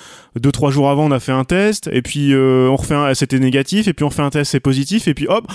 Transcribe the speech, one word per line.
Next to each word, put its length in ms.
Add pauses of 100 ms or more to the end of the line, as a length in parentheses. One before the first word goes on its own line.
(400)
deux, 120
trois 180
jours 200
avant, 180
on 40
a 80
fait 120
un 140
test, 460
et 120
puis, 300
euh, 360
on 60
refait 180
un, 220
c'était 240
négatif, 480
et 60
puis 100
on 60
refait 120
un 80
test, 220
c'est 80
positif, 480
et 80
puis 120
hop, 280